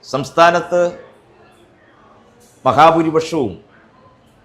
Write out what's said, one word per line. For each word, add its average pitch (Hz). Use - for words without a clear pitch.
സംസ്ഥാനത്ത് 170
മഹാഭൂരിപക്ഷവും 160